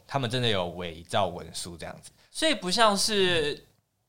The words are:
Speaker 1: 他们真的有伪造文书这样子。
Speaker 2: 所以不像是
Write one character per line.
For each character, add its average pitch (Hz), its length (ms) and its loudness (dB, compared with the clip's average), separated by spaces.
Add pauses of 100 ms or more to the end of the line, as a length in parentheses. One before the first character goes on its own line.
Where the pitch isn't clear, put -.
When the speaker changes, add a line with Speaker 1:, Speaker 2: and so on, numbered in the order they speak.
Speaker 1:
他 - 100 -4
们 127 120 -2
真 127 120 -2
的 120 60 0
有 95 220 2
伪 85 340 -8
造 101 240 2
文 85 260 -10
书 87 240 -10
这 80 80 -12
样 80 160 -12
子。 - 100 -20 (200)
Speaker 2:
所 - 160 0
以 294 80 2
不 180 160 -6
像 214 260 6
是 180 680 2 (440)